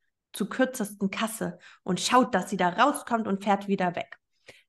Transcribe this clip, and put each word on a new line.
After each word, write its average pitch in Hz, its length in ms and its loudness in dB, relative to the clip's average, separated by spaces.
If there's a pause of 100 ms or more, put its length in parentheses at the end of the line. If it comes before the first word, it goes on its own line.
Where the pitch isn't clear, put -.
(340)
zur 202 160 -2
kürzesten 254 640 -2
Kasse 185 460 -6 (260)
und 180 160 0
schaut, 247 360 4
dass 180 140 -2
sie 202 80 -4
da 180 120 4
rauskommt 226 580 2
und 190 160 -2
fährt 202 240 0
wieder 185 280 0
weg. - 220 -8 (520)